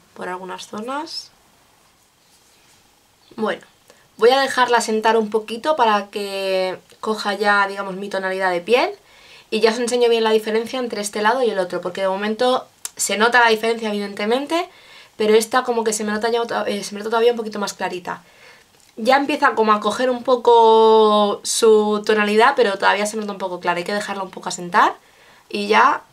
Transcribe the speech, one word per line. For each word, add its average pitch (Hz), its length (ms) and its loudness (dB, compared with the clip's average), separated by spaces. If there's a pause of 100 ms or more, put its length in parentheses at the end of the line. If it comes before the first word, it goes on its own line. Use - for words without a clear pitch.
(140)
por 185 160 -12
algunas 185 380 -12
zonas. 269 640 -10 (2000)
Bueno, 208 260 -4 (560)
voy 226 120 4
a 269 100 4
dejarla 247 420 0
sentar 220 360 0
un 214 120 0
poquito 226 460 -2
para 214 320 2
que 190 720 -4 (200)
coja 214 340 -4
ya, 202 340 2
digamos, 196 280 -8
mi 202 140 -10
tonalidad 190 420 -2
de 175 100 -2
piel. 254 300 0 (580)
Y 214 100 -2
ya 220 120 4
os 226 80 -4
enseño 240 280 0
bien 233 160 2
la 220 80 2
diferencia 220 480 -2
entre 226 220 -6
este 208 200 -6
lado 240 220 0
y 226 60 2
el 196 100 -2
otro, 180 220 -4
porque 180 200 -8
de 190 60 0
momento 220 600 -2 (280)
se - 220 -4
nota 240 240 4
la 233 80 6
diferencia, 226 400 -2
evidentemente, 214 800 -2 (480)
pero 214 160 2
esta 226 300 2
como 233 200 -2
que 220 80 -2
se 214 140 -4
me 208 80 -4
nota 220 160 -2
ya 233 120 0
otra, 226 260 -4
eh, 208 160 -4
se 208 100 -12
me 202 60 -10
nota 214 100 -8
todavía 233 220 4
un 233 60 -2
poquito 214 220 -8
más 196 140 -6
clarita. 180 480 -10 (760)
Ya 240 220 2
empieza 285 380 0
como 214 180 2
a 208 60 0
coger 214 300 -2
un 247 140 -4
poco 220 1200 4
su 214 600 2
tonalidad, 214 500 4
pero 202 220 2
todavía 196 280 0
se 214 120 -6
nota 208 140 -8
un 196 60 -12
poco 180 220 -8
clara. 175 180 -2
Hay 175 60 -4
que 202 100 -6
dejarla 202 300 -6
un 180 80 -10
poco - 180 -12
asentar 190 440 0 (560)
y 202 180 -6
ya 233 340 2 (120)